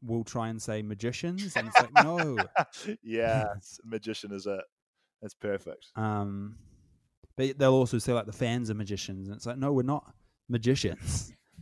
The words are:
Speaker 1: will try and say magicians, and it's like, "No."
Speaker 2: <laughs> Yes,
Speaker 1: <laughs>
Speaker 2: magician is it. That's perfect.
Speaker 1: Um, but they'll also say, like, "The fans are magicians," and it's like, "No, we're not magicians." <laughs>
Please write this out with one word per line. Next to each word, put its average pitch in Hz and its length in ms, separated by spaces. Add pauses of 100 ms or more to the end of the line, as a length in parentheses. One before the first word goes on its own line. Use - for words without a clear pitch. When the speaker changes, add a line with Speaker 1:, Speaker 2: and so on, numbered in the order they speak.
Speaker 1:
will 117 220
try 113 260
and 110 120
say 107 200
magicians, 123 760
and - 120
it's - 120
like, - 140 (100)
"No." 156 340 (340)
Speaker 2:
<laughs> - 320
Yes, 110 800
Speaker 1:
<laughs> - 40
Speaker 2:
magician 110 460
is 98 160
it. 95 140 (600)
That's 107 140
perfect. - 600
Speaker 1:
Um, 104 600 (840)
but 135 220
they'll 131 140
also 123 260
say, 123 140
like, 113 120
"The 107 60
fans 117 400
are 104 40
magicians," 98 520
and 101 100
it's - 80
like, 120 120
"No, 139 160
we're 127 100
not 139 300 (360)
magicians." - 880
<laughs> - 60 (180)